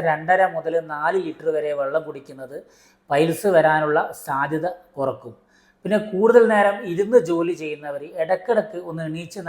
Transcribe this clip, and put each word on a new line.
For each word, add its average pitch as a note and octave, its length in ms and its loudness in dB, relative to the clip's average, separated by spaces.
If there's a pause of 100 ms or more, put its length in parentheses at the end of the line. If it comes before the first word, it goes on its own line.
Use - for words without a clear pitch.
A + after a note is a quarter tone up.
രണ്ടര D#3+ 320 2 (140)
മുതൽ D#3+ 180 -4 (200)
നാല് D#3+ 320 0
ലിറ്റർ D#3 320 -6
വരെ D3 240 -2
വെള്ളം C#3+ 260 -2
കുടിക്കുന്നത് C3+ 500 -14 (520)
പൈൽസ് D#3+ 480 2
വരാനുള്ള D#3 420 4 (260)
സാധ്യത D3 420 -2 (300)
കുറക്കും. B2+ 380 -6 (480)
പിന്നെ G#3 160 0 (140)
കൂടുതൽ A3+ 400 6
നേരം G3+ 240 4 (160)
ഇരുന്ന് G#3 260 4 (120)
ജോലി E3+ 320 -2
ചെയ്യുന്നവർ D3 400 -8 (200)
ഇടയ്ക്കിടയ്ക്ക് G3+ 560 -2 (100)
ഒന്ന് D#3+ 200 -8
എണീച്ച് E3+ 400 -10